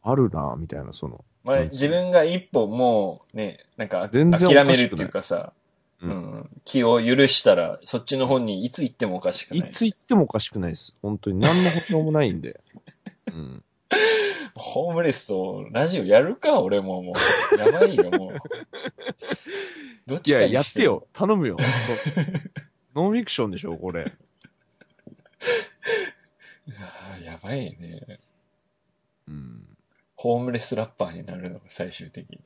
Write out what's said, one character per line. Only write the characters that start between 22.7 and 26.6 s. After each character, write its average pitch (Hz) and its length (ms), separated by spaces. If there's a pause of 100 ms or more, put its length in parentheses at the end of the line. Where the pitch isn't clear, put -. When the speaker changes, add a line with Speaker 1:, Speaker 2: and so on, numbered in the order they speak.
Speaker 1:
ノ 170 140
ン - 40
フ 226 60
ィ 233 60
ク - 60
シ - 120
ョ 110 60
ン - 20
で 90 80
し - 80
ょ、 82 100
こ 92 160
れ。 82 120 (2500)